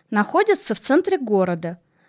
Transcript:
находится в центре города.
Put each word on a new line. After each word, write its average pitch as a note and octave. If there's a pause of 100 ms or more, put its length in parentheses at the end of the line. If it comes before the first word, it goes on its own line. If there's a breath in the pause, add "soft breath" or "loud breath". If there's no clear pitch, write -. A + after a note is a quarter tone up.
находится C4+
в -
центре F4+
города. F3+ (300)